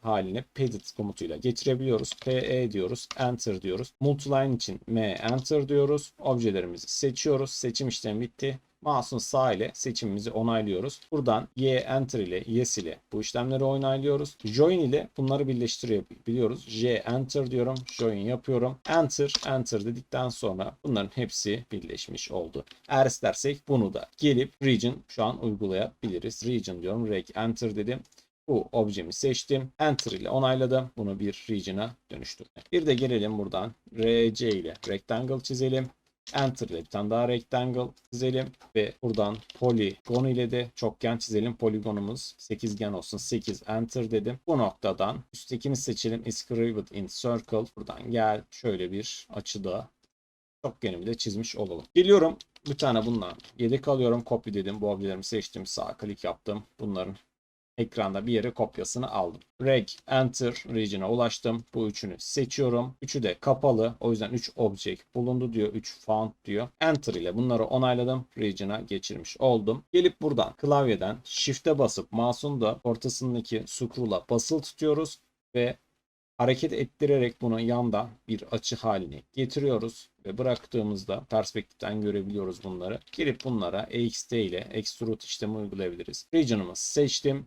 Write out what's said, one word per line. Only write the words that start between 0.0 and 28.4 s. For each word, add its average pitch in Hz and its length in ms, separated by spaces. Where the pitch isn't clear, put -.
haline 104 420
padded 104 420
komutuyla 95 400
getirebiliyoruz. 123 760
P 131 80
E 127 400
diyoruz. 101 360
Enter 117 440
diyoruz. 98 380
Multiline 139 540
için 101 320
M 113 240
enter 131 580
diyoruz. 143 500
Objelerimizi 98 720
seçiyoruz. 135 600
Seçim 127 380
işlemi 110 320
bitti. 131 380
Mouse'un 135 360
sağ 131 340
ile 101 220
seçimimizi 113 560
onaylıyoruz. 110 680
Buradan 120 440
Y 131 180
enter 131 440
ile 95 280
yes 117 320
ile 82 200
bu 107 80
işlemleri 127 440
onaylıyoruz. 135 800
Join 147 340
ile 151 380
bunları 135 320
birleştirebiliyoruz. 117 1200
J 113 200
enter 127 600
diyorum. 123 240
Join 113 260
yapıyorum. 123 600
Enter, 156 440
enter 120 380
dedikten 127 440
sonra 101 560
bunların 104 300
hepsi 113 580
birleşmiş - 580
oldu. 85 340
Eğer 135 180
istersek 135 640
bunu 110 260
da - 220
gelip 135 460
region 123 340
şu - 160
an 113 200
uygulayabiliriz. 104 1040
Region 98 360
diyorum. 107 260
Reg 98 260
enter 113 420
dedim. 113 240